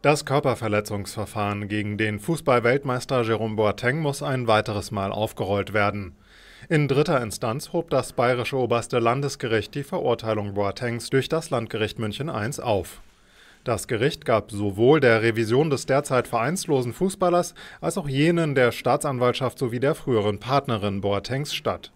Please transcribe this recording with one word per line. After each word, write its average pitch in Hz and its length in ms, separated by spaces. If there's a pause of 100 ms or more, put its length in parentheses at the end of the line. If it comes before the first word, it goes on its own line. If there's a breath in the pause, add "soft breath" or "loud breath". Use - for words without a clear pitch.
Das 147 160
Körperverletzungsverfahren 104 1400
gegen 104 300
den 107 240
Fußball-Weltmeister 127 1000
Jerome 110 340
Boateng 110 420
muss 143 240
ein 131 240
weiteres 107 420
Mal 101 220
aufgerollt 101 640
werden. 101 420 (540 loud breath)
In 151 180
dritter 139 340
Instanz 117 520
hob 170 160
das 131 240
bayerische 123 420
oberste 117 440
Landesgericht 117 760
die 143 80
Verurteilung 110 680
Boatengs 110 560
durch 131 180
das 160 220
Landgericht 113 500
München 110 300
eins 117 320
auf. 101 400 (640 soft breath)
Das 113 240
Gericht 120 340
gab 113 260
sowohl 107 520
der 113 220
Revision 117 460
des 135 180
derzeit 135 420
vereinslosen 127 640
Fußballers 175 600 (280 loud breath)
als 165 160
auch 151 100
jenen 151 480
der 123 160
Staatsanwaltschaft 123 880
sowie 120 220
der 143 120
früheren 107 460
Partnerin 110 640
Boatengs 104 520
statt. - 420